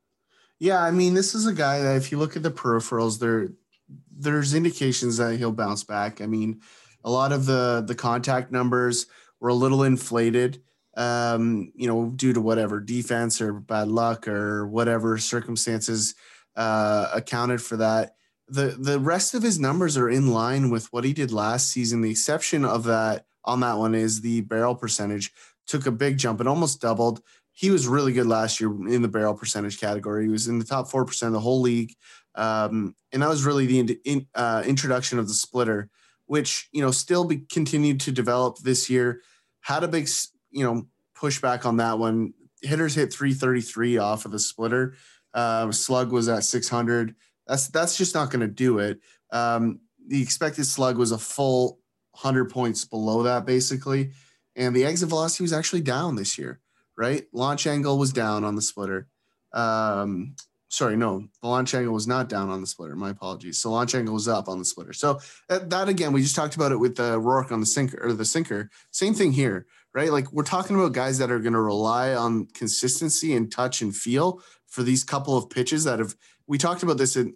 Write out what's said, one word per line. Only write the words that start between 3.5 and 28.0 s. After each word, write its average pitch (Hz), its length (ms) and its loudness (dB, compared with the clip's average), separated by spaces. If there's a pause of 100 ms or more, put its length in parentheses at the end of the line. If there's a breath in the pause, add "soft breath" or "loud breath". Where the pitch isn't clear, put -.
there's 143 360 0
indications 131 640 0
that 117 200 0
he'll 117 140 0
bounce 104 320 -2
back. 104 380 -4
I 104 60 -6
mean, 110 340 -2 (420 loud breath)
a 113 80 -2
lot 135 220 2
of 135 120 0
the, 123 400 2
the 120 80 -6
contact 127 600 -2
numbers 123 540 2 (340 soft breath)
were 120 80 0
a 123 40 4
little 135 300 4
inflated, 123 800 2 (320)
um, 117 800 0
you 120 120 -4
know, 117 280 0
due 131 160 2
to 117 80 2
whatever 107 400 2
defense 117 640 -2
or 107 100 0
bad 107 380 -2
luck 113 400 0
or 104 360 -2
whatever 113 520 0
circumstances, 113 960 -2 (400 loud breath)
uh, 107 580 2
accounted 120 480 -2
for 117 140 -8
that. 110 400 0 (320)
The, 135 320 -2
the 139 200 0
rest 165 340 0
of 226 100 0
his 202 160 2
numbers 147 380 2
are 123 120 4
in 131 220 4
line 123 380 2
with 113 240 0
what 120 100 -2
he 135 80 2
did 139 220 -2
last 110 360 0
season. 117 320 0
The 110 100 0
exception 151 520 0
of 117 220 0
that 110 400 0 (180)
on 123 160 0
that 117 180 2
one 110 160 2
is 110 280 0
the 117 200 0
barrel 113 340 0
percentage 104 580 -4 (340 loud breath)
took 139 180 -2
a 135 60 2
big 139 260 0
jump. 120 220 0
It 120 80 0
almost 151 320 0
doubled, 117 420 0 (340 soft breath)
he 196 160 2
was 143 160 4
really 135 260 2